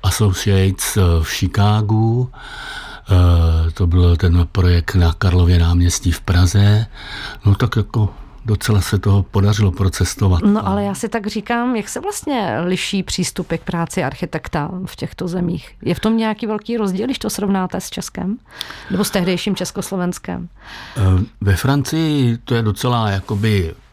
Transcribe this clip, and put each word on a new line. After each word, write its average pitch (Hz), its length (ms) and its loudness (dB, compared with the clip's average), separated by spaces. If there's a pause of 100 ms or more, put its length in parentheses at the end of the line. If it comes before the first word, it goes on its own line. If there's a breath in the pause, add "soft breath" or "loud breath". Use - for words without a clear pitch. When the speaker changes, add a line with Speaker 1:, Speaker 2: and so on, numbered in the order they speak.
Speaker 1:
Associates, 95 920 0
eh, 104 40 2 (220)
v 80 60 -4
Chicagu. 107 1000 0 (760 loud breath)
Eh, 82 640 4
to 87 160 -2
byl 87 300 4
ten 87 360 4
projekt 87 420 2
na 85 180 4
Karlově 90 460 4
náměstí 87 540 2
v - 80 -4
Praze. 101 680 4 (580 loud breath)
No, 101 100 6
tak - 220 0
jako 107 380 0 (300 loud breath)
docela 104 360 2
se 101 180 0
toho 98 240 4
podařilo 101 500 2
procestovat. 92 680 0
Speaker 2:
No, 110 260 2
ale 202 160 0
já 196 100 -4
si 220 140 -6
tak 208 180 -4
říkám, 233 500 -2
jak 202 120 -4
se - 120 -8
vlastně 254 640 -4
liší 185 380 -2
přístupy - 540 -6
k 160 40 -6
práci 170 440 -4
architekta 156 680 -6 (160)
v - 100 -14
těchto 175 320 -8
zemích? 175 540 -6
Je 175 120 -2
v - 60 -6
tom 220 160 0
nějaký 220 300 -4
velký 214 300 -6
rozdíl, 202 300 -2
když 269 120 -4
to 202 120 -6
srovnáte 190 500 -2
s - 100 -14
Českem? 190 480 -8 (520 loud breath)
Nebo 196 140 0
s - 60 -4
tehdejším 185 460 0
Československem? 180 920 -6 (480 loud breath)
Speaker 1:
Eh, 120 40 -4 (400)
ve 101 160 2
Francii 139 880 0
to 123 100 -2
je 117 80 2
docela 110 480 0
jakoby 98 640 -2 (180)